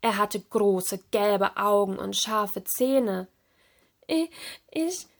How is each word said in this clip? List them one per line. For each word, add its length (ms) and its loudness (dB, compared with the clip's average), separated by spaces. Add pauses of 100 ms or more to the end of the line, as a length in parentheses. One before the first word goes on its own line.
Er 160 0
hatte 220 0
große, 600 0 (120)
gelbe 460 2
Augen 400 2
und 180 -6
scharfe 480 -2
Zähne. 640 0 (800)
I-, 200 0 (420)
ich 360 -4 (120)